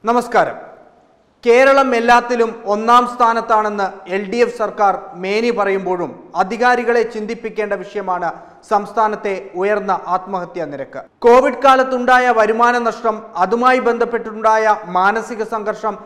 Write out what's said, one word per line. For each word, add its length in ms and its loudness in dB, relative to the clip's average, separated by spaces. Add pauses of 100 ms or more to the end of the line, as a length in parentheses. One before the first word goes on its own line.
നമസ്കാരം. 500 0 (880)
കേരളം 520 6
എല്ലാത്തിലും 540 2 (220)
ഒന്നാം 300 4 (100)
സ്ഥാനത്താണെന്ന് 760 0 (280)
എൽ 160 -2
ഡി 120 -2
എഫ് 160 -2
സർക്കാർ 340 0 (300)
മേനി 340 -2
പറയുമ്പോഴും 540 -2 (300)
അധികാരികളെ 600 0 (140)
ചിന്തിപ്പിക്കേണ്ട 680 -6
വിഷയമാണ് 480 -6 (400)
സംസ്ഥാനത്തെ 640 -2 (260)
ഉയർന്ന 340 0 (220)
ആത്മഹത്യാ 560 -8
നിരക്ക്. 300 -12 (240)
കോവിഡ് 400 4
കാലത്തുണ്ടായ 600 4 (140)
വരുമാന 380 2 (100)
നഷ്ടം, 280 -4 (280)
അതുമായി 460 2
ബന്ധപ്പെട്ടുണ്ടായ 880 0 (200)
മാനസിക 460 0 (100)
സംഘർഷം 520 -6